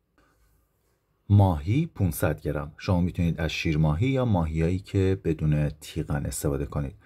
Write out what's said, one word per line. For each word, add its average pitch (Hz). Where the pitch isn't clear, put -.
ماهی 101
پونصد 80
گرم. 73
شما 90
می‌تونید 85
از 78
شیر 78
ماهی 80
یا 131
ماهیایی 85
که 95
بدون 76
تیغن 73
استفاده 71
کنید 71